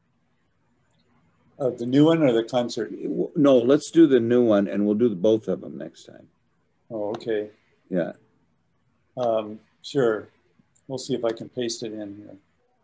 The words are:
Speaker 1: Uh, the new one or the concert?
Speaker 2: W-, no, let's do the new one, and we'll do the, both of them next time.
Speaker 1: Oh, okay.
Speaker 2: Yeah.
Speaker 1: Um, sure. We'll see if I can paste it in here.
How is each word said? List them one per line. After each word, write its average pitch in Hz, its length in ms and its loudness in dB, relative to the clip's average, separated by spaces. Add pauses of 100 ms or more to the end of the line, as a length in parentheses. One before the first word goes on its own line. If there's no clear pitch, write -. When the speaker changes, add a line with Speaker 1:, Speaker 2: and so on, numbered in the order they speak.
(1600)
Speaker 1:
Uh, 131 120 -2
the 120 160 -8
new 139 180 4
one 160 180 4
or 131 100 4
the 113 120 2
concert? 120 460 -4
Speaker 2:
W-, - 440 -6
no, 139 220 4
let's 127 340 2
do 165 160 6
the 135 140 4
new 120 240 2
one, 101 240 4
and 101 160 -2
we'll 104 100 2
do 120 140 2
the, 104 60 -2
both 110 340 0
of 90 140 -4
them - 160 -14
next 78 260 -16
time. - 240 -20 (640)
Speaker 1:
Oh, 104 200 -6
okay. 110 400 -4 (380)
Speaker 2:
Yeah. 90 240 -4 (1040)
Speaker 1:
Um, 110 440 -4 (200)
sure. 113 480 -2 (580)
We'll 131 120 -10
see 131 160 -6
if 120 100 -6
I 113 80 0
can 110 160 -10
paste 120 340 -8
it 107 120 -10
in 104 220 -14
here. 101 200 -20 (480)